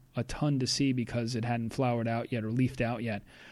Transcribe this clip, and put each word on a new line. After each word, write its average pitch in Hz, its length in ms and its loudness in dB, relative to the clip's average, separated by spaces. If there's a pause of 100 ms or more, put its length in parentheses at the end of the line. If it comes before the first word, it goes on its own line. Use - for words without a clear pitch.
(160)
a 123 80 0
ton 147 340 0
to 127 80 2
see 135 260 2
because 120 420 -2
it 113 100 -2
hadn't 117 280 -2
flowered 120 360 2
out 113 240 -2
yet 117 120 0
or 110 60 -2
leafed 123 300 2
out 117 220 0
yet. 107 200 -2 (300)